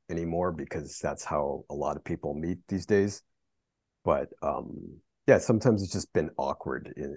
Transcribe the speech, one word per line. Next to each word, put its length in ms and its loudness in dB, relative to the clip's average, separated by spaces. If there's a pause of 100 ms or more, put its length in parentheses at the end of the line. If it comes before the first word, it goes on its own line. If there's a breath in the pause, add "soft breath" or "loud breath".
anymore 420 -2
because 460 -8
that's 260 -4
how 460 -2
a 60 -8
lot 220 -2
of 60 -14
people 300 -4
meet 240 -4 (100)
these 200 -2
days. 340 4 (800)
But, 260 2 (120)
um, 600 -6 (260)
yeah, 100 12
sometimes 460 4
it's 100 -6
just 200 -4
been 220 0
awkward 640 -4
in, 200 -8